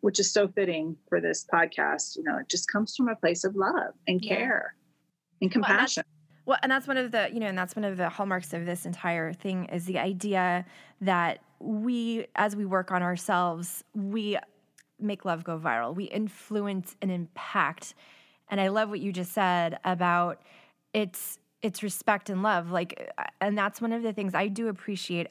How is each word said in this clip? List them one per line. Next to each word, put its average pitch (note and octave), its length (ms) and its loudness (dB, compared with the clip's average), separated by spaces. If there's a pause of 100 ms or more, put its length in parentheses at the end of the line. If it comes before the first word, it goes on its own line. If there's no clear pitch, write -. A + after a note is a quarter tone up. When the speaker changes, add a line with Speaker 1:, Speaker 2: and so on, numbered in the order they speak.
Speaker 1:
which G3+ 180 4
is F#3+ 120 2
so G3+ 160 4
fitting E3+ 500 0 (120)
for E3+ 120 2
this E3+ 320 -2
podcast, D3+ 640 2
you D#3+ 60 -6
know, D3+ 160 2
it - 100 -8
just - 220 0
comes G#3+ 240 0
from B3 120 2
a A3+ 80 0
place E3+ 280 2
of F#3+ 120 -2
love G3 380 0 (140)
and F3+ 160 0
Speaker 2:
Yeah. G#3 120 0
Speaker 1:
care - 400 -2 (640)
and F#3 120 2
Speaker 2:
Well, - 20 -8
and G#3+ 80 4
that's G#3 300 4
Speaker 1:
compassion. D#3+ 100 -2 (420)
Speaker 2:
well, C4 180 4
and C4 80 2
that's C4+ 160 2
one C4+ 100 2
of B3 140 -2
the, A3 200 2
you A#3 80 -2
know, G#3+ 80 0
and F#3+ 100 -2
that's F#3 180 -4
one G#3+ 100 -2
of F#3+ 120 -2
the F3+ 120 0
hallmarks F#3 440 -2
of E3+ 120 -4
this F3 200 -4
entire E3+ 460 -2
thing F#3 340 -4
is E3+ 200 -6
the F3 140 -2
idea F3+ 640 2 (360)
that F3 380 2 (200)
we, A3+ 760 -2
as G#3 200 2
we G3+ 100 -2
work F#3 260 0
on F3+ 100 2
ourselves, F3 800 0 (120)
we G#3 420 -2 (640)
make G#3 260 -4
love E3+ 180 -2
go E3 140 -4
viral. C3 380 0
We F#3+ 100 -4
influence G3+ 960 -4
and G3 80 0
impact. F3 840 -2 (540)
And G3+ 100 0
I F#3+ 80 4
love G#3+ 220 2
what G#3 100 -6
you G3+ 140 -4
just F3+ 180 -4
said F3+ 520 2
about F3 580 2 (520)
it's, - 460 -4 (220)
it's G#3 200 -4
respect G3+ 480 0
and F#3+ 140 -2
love. F3+ 280 2
Like, F3+ 460 -4
uh, - 60 -6 (180)
and G#3 160 2
that's G#3 240 0
one A3+ 100 0
of A#3 120 -2
the A3 100 -2
things G3 220 -4
I G3 120 2
do A3 200 -2
appreciate F#3 640 -4